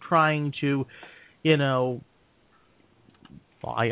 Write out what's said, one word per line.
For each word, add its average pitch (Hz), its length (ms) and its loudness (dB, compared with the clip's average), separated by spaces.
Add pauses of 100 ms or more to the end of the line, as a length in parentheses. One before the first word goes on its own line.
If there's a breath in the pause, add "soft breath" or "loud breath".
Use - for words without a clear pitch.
trying 156 460 2 (100)
to, 139 240 0 (560 loud breath)
you 156 160 4
know, 127 440 0 (1600)
well, 117 140 -8
I, 117 160 0